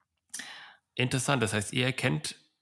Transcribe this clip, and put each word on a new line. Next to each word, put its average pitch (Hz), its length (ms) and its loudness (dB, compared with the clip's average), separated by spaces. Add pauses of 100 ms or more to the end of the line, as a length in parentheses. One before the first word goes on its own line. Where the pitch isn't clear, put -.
(960)
Interessant, 127 440 2
das 104 120 2
heißt, 104 200 0
ihr 127 140 2
erkennt, 139 500 0 (260)